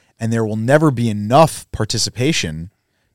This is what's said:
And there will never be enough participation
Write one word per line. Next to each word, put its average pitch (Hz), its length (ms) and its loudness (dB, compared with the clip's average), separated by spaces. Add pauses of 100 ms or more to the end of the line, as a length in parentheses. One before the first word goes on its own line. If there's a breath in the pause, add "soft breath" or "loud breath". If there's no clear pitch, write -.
(200)
And 113 120 -4
there 113 140 0
will 107 100 -4
never 139 360 4
be 117 180 0
enough 107 640 2
participation 107 1000 -4 (440)